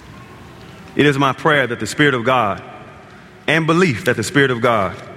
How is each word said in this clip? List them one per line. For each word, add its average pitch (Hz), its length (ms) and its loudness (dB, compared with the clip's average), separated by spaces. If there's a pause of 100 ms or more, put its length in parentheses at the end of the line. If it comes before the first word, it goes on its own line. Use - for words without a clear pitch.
(960)
It 139 80 4
is 143 140 2
my 135 160 2
prayer 147 320 2
that 113 120 -6
the 107 80 -6
Spirit 143 280 2
of 117 100 -4
God 113 380 0 (840)
and 160 200 0
belief 160 400 0
that 120 100 0
the 113 80 -4
Spirit 139 260 2
of 117 120 -4
God 104 340 0 (200)